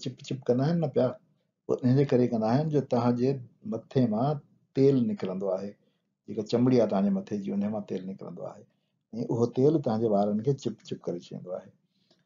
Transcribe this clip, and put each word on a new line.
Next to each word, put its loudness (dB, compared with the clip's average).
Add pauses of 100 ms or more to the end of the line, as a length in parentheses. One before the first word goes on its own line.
چپ -10
چپ -6
ڪندا 2
آهن 0
نه -4
پيا، 4 (600)
اهو 0
ان 4
جي 2
ڪري 4
ڪندا 0
آهن 0
جو 2 (120)
توهان 2
جي 2 (380)
مٿي 0 (120)
مان -2 (340)
تيل 4
نڪرندو -4
آهي. -10 (580)
جيڪا -6
چمڙي 4
آهي 2
توهان 2
جي 2
مٿي -6
جي، -4
ان -2
مان -8
تيل -6
نڪرندو -12
آهي ۽ -20 (680)
اهو 0
تيل 4
توهان 0
جي 2
وارن 0
کي 2 (100)
چپ -4 (120)
چپ -12
ڪري -6
ڇڏيندو -12
آهي. -16 (560)